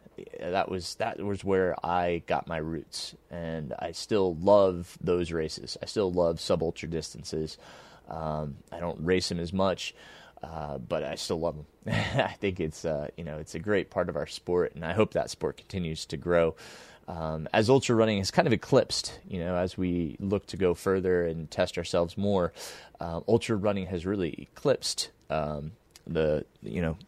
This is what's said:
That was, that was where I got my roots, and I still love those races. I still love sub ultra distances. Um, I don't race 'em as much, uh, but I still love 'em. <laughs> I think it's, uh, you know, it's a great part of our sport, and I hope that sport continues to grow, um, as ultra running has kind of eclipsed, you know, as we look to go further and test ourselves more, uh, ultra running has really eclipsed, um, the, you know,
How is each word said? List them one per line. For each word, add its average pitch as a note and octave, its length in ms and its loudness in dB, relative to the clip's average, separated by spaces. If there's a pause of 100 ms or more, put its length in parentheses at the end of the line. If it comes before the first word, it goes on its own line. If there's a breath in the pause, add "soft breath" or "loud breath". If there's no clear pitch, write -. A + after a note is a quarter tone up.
(400)
That F2+ 300 -2
was, F2 260 -6
that - 240 -4
was G2+ 240 -4
where F#2 400 4
I F2 440 2
got E2 180 0
my E2 120 -4
roots, - 580 -6 (160)
and E2 480 -6
I E2 120 -6
still F#2 440 2
love F#2+ 640 6
those F2 300 2
races. - 500 -4
I - 60 -10
still G2 240 0
love E2+ 280 2
sub F2 220 0
ultra D#2+ 260 -4
distances. D#2+ 680 -6 (500 loud breath)
Um, D#2 500 -4 (140)
I D#2+ 80 -10
don't E2+ 240 -6
race F#2 280 2
'em F2+ 80 -2
as E2+ 120 -4
much, F#2+ 440 0 (480 loud breath)
uh, D2+ 340 -8
but D2 260 -4
I D2 120 -4
still - 240 -4
love D#2+ 180 -2
'em. D2+ 80 -14 (100)
<laughs> G#2+ 440 -2
I G#2+ 200 0
think F#2+ 200 -2
it's, D#2+ 260 -4
uh, D2 220 -2 (100)
you F2 60 -10
know, D2+ 140 -8
it's D#2 180 -12
a E2+ 40 -6
great G2 300 0
part F2+ 200 -2
of D#2+ 60 -4
our D2 120 -4
sport, - 480 0
and E2 100 -8
I E2 80 -2
hope G#2 200 4
that A#1+ 180 0
sport - 260 -4
continues E2 500 -6
to D#2+ 100 -8
grow, E2 380 4 (520 loud breath)
um, D#2+ 440 -4
as A2 160 4
ultra B2+ 280 6
running A2 240 6
has F#2+ 100 0
kind F3 180 4
of B2 60 6
eclipsed, - 720 2
you F#2 120 -6
know, F2 160 0
as F#2 200 0
we F2 440 0
look G2 280 -2
to - 100 -10
go F2+ 180 4
further F#2 500 2
and E2 240 -4
test - 300 0
ourselves F2 360 0
more, G2 380 2 (460 loud breath)
uh, E2 280 -6
ultra A2+ 280 4
running G2 320 0
has F2 180 -4
really F#2+ 280 0
eclipsed, - 760 -2 (220)
um, D2+ 400 -2 (340)
the, D#2 400 2 (160)
you G#1+ 200 -4
know, D#2+ 160 0 (100)